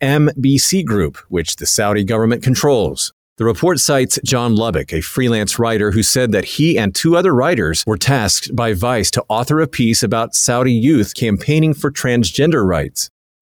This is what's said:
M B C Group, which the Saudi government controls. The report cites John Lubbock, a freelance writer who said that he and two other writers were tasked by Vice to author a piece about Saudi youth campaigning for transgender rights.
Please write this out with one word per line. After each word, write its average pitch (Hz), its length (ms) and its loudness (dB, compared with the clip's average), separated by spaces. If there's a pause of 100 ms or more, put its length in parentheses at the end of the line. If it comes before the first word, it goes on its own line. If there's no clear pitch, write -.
M 147 380 2
B 135 180 4
C 185 240 0
Group, 101 360 -2 (120)
which 85 280 -4
the 76 100 -8
Saudi 104 360 0
government 113 380 0
controls. 120 720 0 (240)
The 113 80 0
report 131 340 2
cites 135 440 0
John 120 320 0
Lubbock, 107 380 -2
a 80 80 -2
freelance 113 560 -2
writer 113 320 0
who 101 140 2
said 123 300 0
that 95 120 0
he 156 320 0
and 101 160 0
two 165 240 2
other 180 160 2
writers 120 540 0
were 107 100 0
tasked 127 580 -2
by 117 180 0
Vice 113 360 -2
to - 180 -4
author 123 320 0
a 156 80 2
piece 113 360 0
about 113 320 -2
Saudi 123 360 0
youth 117 440 2
campaigning 147 580 0
for 143 160 -4
transgender 135 760 0
rights. 80 460 -2 (320)